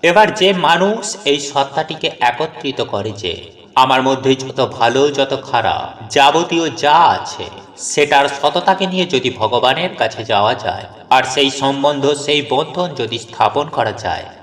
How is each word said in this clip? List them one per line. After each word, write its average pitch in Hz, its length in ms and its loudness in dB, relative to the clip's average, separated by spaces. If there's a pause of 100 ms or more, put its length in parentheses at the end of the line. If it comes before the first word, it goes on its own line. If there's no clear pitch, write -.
এবার 185 320 4
যে 190 180 2
মানুষ 180 720 0
এই 143 160 2
সত্তাটিকে 156 720 -4 (100)
একত্রিত 135 600 -2
করে 107 300 -4
যে 87 340 -8 (300)
আমার 131 280 4
মধ্যে 131 320 2
যত 131 260 -6
ভালো, 135 500 2
যত 135 400 -2
খারাপ, 110 600 -2
যাবতীয় 160 600 2
যা 147 240 2
আছে, 120 500 2 (320)
সেটার 143 520 2
সততাকে 180 580 0
নিয়ে 180 200 -2
যদি 131 240 0
ভগবানের 123 640 0
কাছে 113 280 -4
যাওয়া 107 300 2
যায়, 95 300 -8 (260)
আর 131 120 6
সেই 139 280 0
সম্বন্ধ, 139 640 0
সেই 143 360 -2
বন্ধন 160 440 -2
যদি 117 240 -6
স্থাপন 143 500 -2
করা 113 240 -2
যায় 85 320 -6 (180)